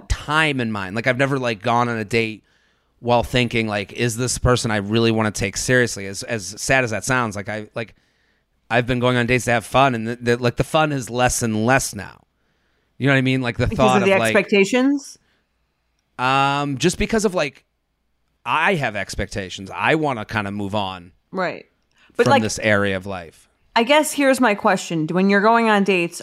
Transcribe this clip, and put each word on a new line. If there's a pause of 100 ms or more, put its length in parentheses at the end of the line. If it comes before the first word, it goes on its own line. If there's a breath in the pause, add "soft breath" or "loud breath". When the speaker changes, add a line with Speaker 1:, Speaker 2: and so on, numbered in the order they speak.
Speaker 1:
time
in
mind.
Like,
I've
never,
like,
gone
on
a
date (540)
while
thinking,
like,
is
this
person
I
really
wanna
take
seriously?
As,
as
sad
as
that
sounds,
like,
I,
like, (760)
I've
been
going
on
dates
to
have
fun,
and
the,
the,
like,
the
fun
is
less
and
less
now. (720)
You
know
what
I
mean?
Like,
the
Speaker 2:
Because
Speaker 1:
thought
Speaker 2:
of
the
Speaker 1:
of,
like,
Speaker 2:
expectations? (960)
Speaker 1:
um,
just
because
of,
like, (840)
I
have
expectations.
I
wanna
kinda
move
on (180)
Speaker 2:
Right. (500 soft breath)
But,
Speaker 1:
from
Speaker 2:
like,
Speaker 1:
this
area
of
life. (280)
Speaker 2:
I
guess
here's
my
question.
When
you're
going
on
dates,